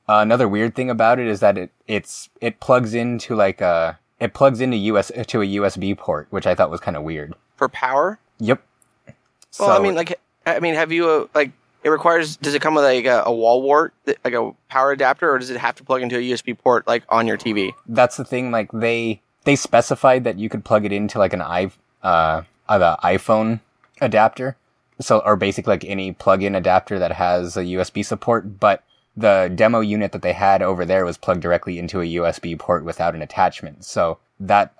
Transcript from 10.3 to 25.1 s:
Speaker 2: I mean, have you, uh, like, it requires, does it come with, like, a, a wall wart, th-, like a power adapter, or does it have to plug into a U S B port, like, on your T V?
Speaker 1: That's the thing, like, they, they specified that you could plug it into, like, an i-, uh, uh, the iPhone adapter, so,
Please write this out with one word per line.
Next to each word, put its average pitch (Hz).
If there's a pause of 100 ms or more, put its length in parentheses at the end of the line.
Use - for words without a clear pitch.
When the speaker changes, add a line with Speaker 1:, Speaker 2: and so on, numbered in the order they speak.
Speaker 2:
I 160
mean, 165
have 160
you, 170
uh, 151
like, 147 (340)
it 151
requires, 156
does 143
it 143
come 156
with, 147
like, 127
a, 123
a 117
wall 117
wart, 143 (140)
th-, 139
like 127
a 117 (180)
power 135
adapter, 139
or 135
does 127
it 123
have 117
to 131
plug 131
into 123
a 120
U 123
S 117
B 120
port, 120
like, 117
on 113
your 107
T 110
V? 101 (120)
Speaker 1:
That's 120
the 131
thing, 127
like, 113
they, 117 (240)
they 143
specified 127
that 104
you 107
could 107
plug 107
it 101
into, 101
like, 95
an 92
i-, 87 (320)
uh, 80 (240)
uh, 104
the 82
iPhone 110 (400)
adapter, 110 (440)
so, 110